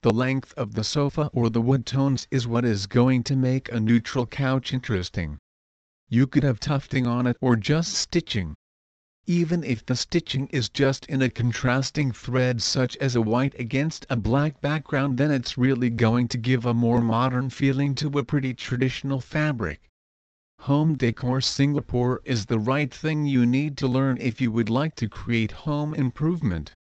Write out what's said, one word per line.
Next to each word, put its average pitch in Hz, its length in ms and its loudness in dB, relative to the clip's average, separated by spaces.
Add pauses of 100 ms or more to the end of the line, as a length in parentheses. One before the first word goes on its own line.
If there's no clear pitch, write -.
The 117 80 4
length 127 460 0
of 104 160 -6
the 120 100 -2
sofa 143 480 -2
or 117 200 0
the 117 100 0
wood 123 240 2
tones 135 460 0
is 120 160 -2
what 120 180 0
is 101 220 0
going 123 380 4
to 139 100 0
make 131 360 0
a 117 80 -4
neutral 117 460 2
couch 131 480 -2
interesting. 90 640 -4 (720)
You 123 160 4
could 135 160 2
have 131 180 0
tufting 135 460 -2
on 123 220 0
it 120 120 0
or 123 160 4
just 147 380 0
stitching. 95 600 -4 (720)
Even 170 360 2
if 120 220 -4
the 127 100 0
stitching 139 520 -2
is 123 220 -2
just 135 360 0
in 135 160 0
a 127 80 4
contrasting 127 840 0
thread 127 500 0
such - 340 0
as 131 180 0
a 117 60 4
white 120 380 2
against 131 500 -4
a 135 60 0
black 131 440 0
background, 143 600 -2
then 147 100 4
it's 135 260 -2
really 123 360 2
going 117 380 2
to - 100 -6
give 120 260 0
a 120 80 0
more 120 260 4
modern 123 520 0
feeling 139 420 0
to 147 140 -4 (100)
a 139 60 0
pretty 131 320 -2
traditional 131 680 -2
fabric. 131 600 -4 (800)
Home 151 340 2
Decor 127 460 0
Singapore 127 840 0
is 113 220 -2
the 117 100 0
right 131 340 0
thing 151 360 -2
you 127 180 4
need 135 320 0
to 139 100 -2
learn 131 320 2
if 120 220 -2
you 120 100 2
would 110 200 0
like 147 240 0
to 117 120 -4
create 113 440 -2
home 151 420 -4
improvement. 135 880 -2